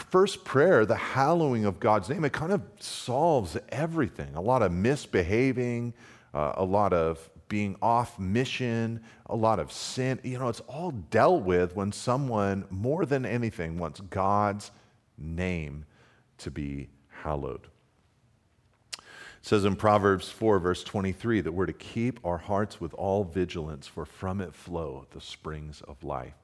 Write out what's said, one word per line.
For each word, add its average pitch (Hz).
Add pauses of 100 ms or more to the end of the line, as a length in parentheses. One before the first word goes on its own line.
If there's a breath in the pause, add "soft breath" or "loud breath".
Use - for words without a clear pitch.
first 190
prayer, 135
the 110
hallowing 135
of 98
God's 107
name, 165
it 143
kind 165
of 190 (160)
solves 127 (120)
everything. 135
A 80
lot 123
of 92
misbehaving, 120 (400 loud breath)
uh, 73
a 95
lot 95
of 82 (200)
being 104
off 117
mission, 117 (220 loud breath)
a -
lot 110
of 73
sin. 131
You 123
know, 131
it's 117
all 160
dealt 113
with 90
when 101
someone, 107
more 127
than 131
anything, 104
wants 82
God's 101 (460 soft breath)
name 80 (540 soft breath)
to -
be 69 (220)
hallowed. 69 (1300)
It - (400 loud breath)
says 101
in 98
Proverbs 101
four, 107
verse 90
twenty-three, 101
that 80
we're 90
to 80
keep 120
our 87
hearts 101
with 85
all 98
vigilance, 82
for 80
from 95
it 85
flow 76
the -
springs 76
of -
life. 69